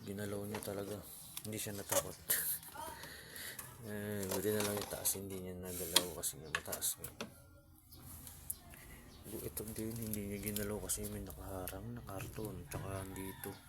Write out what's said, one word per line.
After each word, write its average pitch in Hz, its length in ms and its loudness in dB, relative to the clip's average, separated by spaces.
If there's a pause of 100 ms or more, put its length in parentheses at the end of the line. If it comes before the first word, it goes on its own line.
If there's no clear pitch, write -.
Ginalaw 101 400 0
niya 104 160 -2
talaga. 101 320 0 (480)
Hindi 107 160 0
siya 107 160 0
natakot. 92 400 4
<laughs> - 420 4 (1200)
Eh, 104 480 2
buti 95 240 6
na 107 80 6
lang 104 160 6
yung - 160 0
taas, 95 240 4
hindi 95 240 -2
niya 92 160 -2
nagalaw 90 640 6
kasi - 160 0
nga 73 160 -8
mataas - 480 2
nga. - 120 -6 (2250)
Bu-, 113 80 -2
ito - 320 -2
din, 110 240 0
hindi 107 320 2
niya 101 240 0
ginalaw 104 320 2
kasi 104 240 0
may 104 160 -2
nakaharang 95 720 -4
na 113 80 -6
karton, 98 640 -4
tsaka 98 480 -2
dito. 95 400 -4 (120)